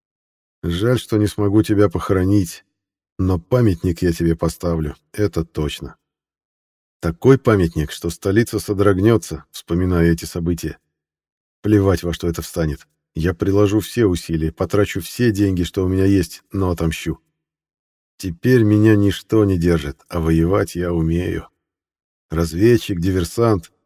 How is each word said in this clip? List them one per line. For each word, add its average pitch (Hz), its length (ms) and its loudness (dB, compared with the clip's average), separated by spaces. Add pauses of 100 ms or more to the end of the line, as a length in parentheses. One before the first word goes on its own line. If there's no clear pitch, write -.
(640)
Жаль, 95 360 0
что - 200 -2
не 104 80 2
смогу 104 360 2
тебя 101 280 2
похоронить, 95 720 0 (540)
но 92 200 0
памятник 92 640 0
я 87 120 0
тебе 82 220 0
поставлю, 82 600 -4 (160)
это 92 320 -2
точно. - 520 -8 (1040)
Такой 123 380 4
памятник, 85 520 2
что - 180 -10
столица 101 500 -2
содрогнется, 98 920 0
вспоминая 87 640 0
эти 82 120 -2
события. 82 540 -6 (840)
Плевать, 101 420 2
во 87 120 -6
что 87 140 -6
это 82 120 -4
встанет. 80 460 -6 (280)
Я 85 200 -2
приложу 101 460 2
все 113 260 0
усилия, 82 460 -2
потрачу 95 480 -2
все 120 300 -2
деньги, 98 320 0
что 92 220 -4
у 92 40 0
меня 95 180 0
есть, 98 440 0
но 95 200 -2
отомщу. 82 500 -4 (960)
Теперь 113 480 0
меня 107 320 4
ничто 101 480 0
не 98 140 0
держит, 82 500 0
а 85 120 -6
воевать 85 540 0
я 87 180 -4
умею. 85 560 -4 (840)
Разведчик, 87 680 0
диверсант, 92 720 -2 (160)